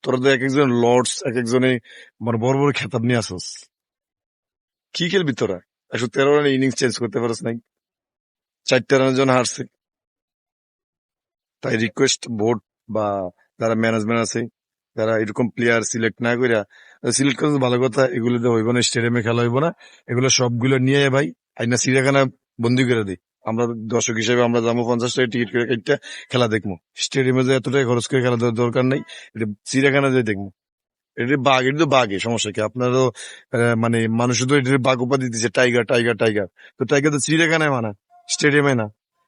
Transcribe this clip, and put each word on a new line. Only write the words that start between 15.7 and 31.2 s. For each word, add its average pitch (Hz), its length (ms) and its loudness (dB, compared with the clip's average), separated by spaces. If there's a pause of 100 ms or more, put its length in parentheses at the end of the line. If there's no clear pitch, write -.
সিলেক্ট 113 400 -4
না 120 140 0
কইরা, 120 240 2 (560)
সিলেক্ট 135 240 0
করতে 147 180 0
ভালো 123 200 2
কথা, 127 300 0
এগুলো 120 300 -2
তো 117 140 0
হইব 110 180 0
না, 123 120 0
স্টেডিয়ামে 117 400 -2
খেলা 117 200 0
হইব 120 160 0
না, 160 120 0 (380)
এগুলো 123 200 0
সবগুলো 127 500 0
নিয়ে 135 220 2
আয় 139 100 2
ভাই, 139 160 0 (300)
আইনা 120 200 -2
চিড়িয়াখানা 135 440 2 (400)
বন্দি 123 240 2
করে 117 200 0
দে। 95 120 -6 (280)
আমরা 110 200 -2 (220)
দর্শক 113 300 -2
হিসেবে 117 260 2
আমরা 117 180 2
যাবো 117 260 0
পঞ্চাশ 120 260 -2
টাকা 127 180 0
টিকিট 120 200 -2
করে 120 180 0
কেটে 131 260 0 (340)
খেলা 123 200 2
দেখবো, 104 260 -4 (200)
স্টেডিয়ামে 131 500 0
যে 123 100 2
এত 104 140 -2
টাকা 127 200 0
খরচ 120 180 0
করে 135 160 0
খেলা 123 140 0
দেওয়ার 117 260 -2
দরকার 120 220 0
নাই, 131 160 0 (300)
এটা 110 160 -6 (180)
চিড়িয়াখানা 139 460 2
যেয়ে 127 200 2
দেখবো। 98 180 -6 (680)
এটা 127 220 0